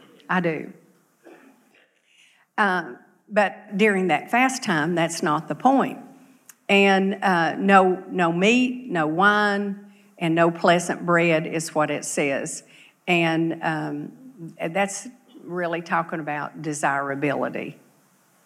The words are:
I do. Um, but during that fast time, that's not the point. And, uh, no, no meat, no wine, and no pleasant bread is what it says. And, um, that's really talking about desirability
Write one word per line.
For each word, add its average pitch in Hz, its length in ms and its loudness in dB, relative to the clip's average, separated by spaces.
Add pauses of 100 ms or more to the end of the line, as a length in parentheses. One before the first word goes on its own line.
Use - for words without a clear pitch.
(280)
I 180 120 -2
do. 160 340 -4 (1800)
Um, 180 400 0 (320)
but 196 480 -2
during 190 300 2
that 151 240 0
fast 254 320 0
time, 165 320 0
that's 165 260 -2
not 156 260 -2
the 147 80 -6
point. 202 440 2 (680)
And, 196 560 4
uh, 170 320 2
no, 190 540 4
no 180 220 2
meat, 247 580 2
no 170 160 0
wine, 202 880 0 (260)
and 165 160 0
no 170 160 4
pleasant 175 560 0
bread 170 400 2
is 160 300 -6
what 151 160 0
it 147 120 -6
says. 147 600 -4 (440)
And, 165 540 0
um, 151 500 -6 (600)
that's 196 360 -4 (360)
really 170 380 -4
talking 170 380 -4
about 147 420 -8
desirability 139 1160 -2 (680)